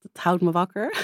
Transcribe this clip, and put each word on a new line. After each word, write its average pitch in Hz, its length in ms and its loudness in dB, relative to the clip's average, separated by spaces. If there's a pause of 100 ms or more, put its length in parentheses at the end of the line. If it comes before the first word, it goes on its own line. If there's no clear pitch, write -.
(120)
het - 100 -14
houdt 180 200 2
me 175 80 4
wakker. 190 540 -2